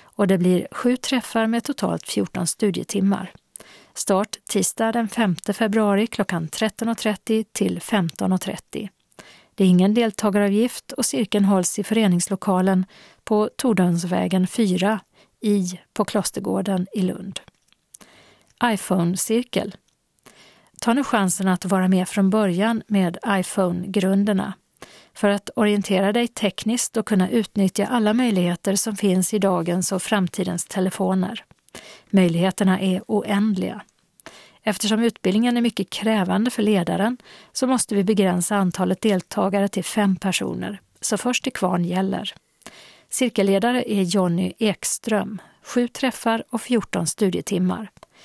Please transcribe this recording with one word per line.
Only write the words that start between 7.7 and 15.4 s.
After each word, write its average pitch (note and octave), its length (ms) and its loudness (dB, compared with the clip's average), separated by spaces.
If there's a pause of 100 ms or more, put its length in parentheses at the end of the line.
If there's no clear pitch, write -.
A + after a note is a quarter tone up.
femton F#3+ 500 0
och F#3 100 0
trettio. - 480 -8 (680)
Det - 80 2
är F#3+ 40 6
ingen F#3 260 6
deltagaravgift G#3 1000 0
och - 140 -4
cirkeln G#3 400 0
hålls F#3+ 340 2
i G3+ 40 -4
föreningslokalen F#3 1040 2 (380)
på G#3+ 340 0
Tordönsvägen F3+ 880 2
fyra G3 520 0 (420)